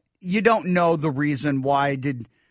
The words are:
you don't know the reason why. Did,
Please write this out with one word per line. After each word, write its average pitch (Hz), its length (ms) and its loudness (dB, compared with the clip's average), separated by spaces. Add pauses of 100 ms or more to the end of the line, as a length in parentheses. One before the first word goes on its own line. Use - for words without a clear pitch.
(200)
you 190 200 -2
don't 208 280 2
know 175 280 2
the 156 140 -2
reason 139 500 -2
why. 139 360 0
Did, 131 300 -6 (240)